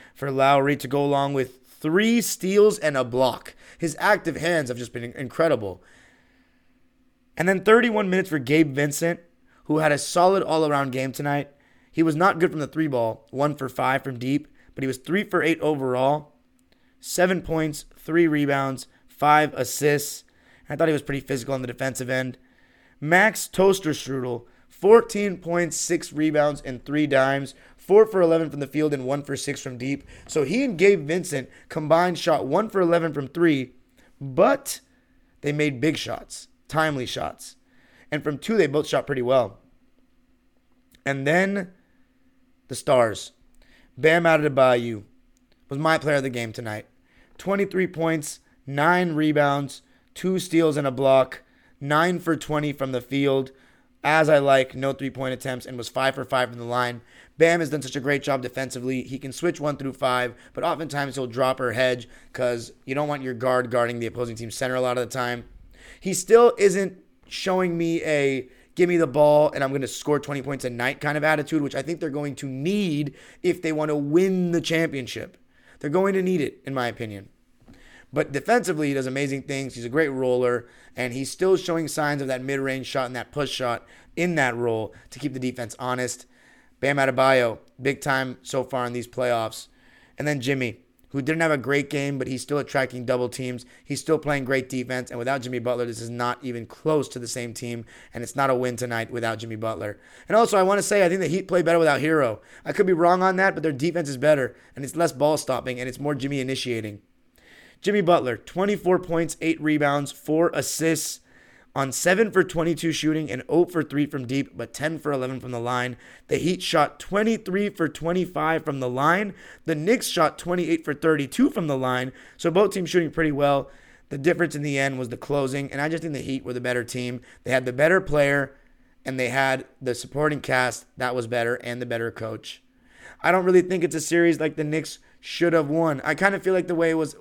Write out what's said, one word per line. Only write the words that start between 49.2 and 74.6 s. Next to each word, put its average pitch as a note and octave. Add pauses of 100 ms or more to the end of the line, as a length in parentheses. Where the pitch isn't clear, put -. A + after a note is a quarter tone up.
two F#3
steals D#3+
and C#3+
a C3
block, C3+ (380)
nine D#3+
for E3
twenty D3
from C#3
the B2
field. C3+ (520)
As D#3
I D#3
like, C3+
no C3+
three-point C3
attempts, B2+
and B2+
was A2+
five C3+
for C3+
five B2
from A#2+
the A#2
line. B2 (360)
Bam E3
has D3+
done D3
such C3+
a C#3+
great C#3+
job C#3
defensively. B2+
He B2
can C3+
switch E3
one D3
through C3+
five, B2 (200)
but C#3+
oftentimes C#3+
he'll C3
drop C3
or B2
hedge B2 (240)
'cause A#2+ (140)
you C3
don't D3
want C#3+
your C3
guard B2+
guarding A#2+
the A#2
opposing A#2
team's A2
center B2+
a B2+
lot B2
of A#2
the -
time. B2 (540)
He F#3+
still A#3
isn't G3 (280)
showing F#3
me E3
a C#3 (280)
"give F3
me F3
the E3
ball D3
and C#3
I'm C3+
gonna C3+
score D3
twenty C#3
points C3+
a B2+
night" B2
kind D3
of D3
attitude, D#3
which C#3
I C#3
think D#3+
they're E3
going C#3+
to C#3+
need D3+ (280)
if F3
they D#3+
wanna D3+
win F3
the E3+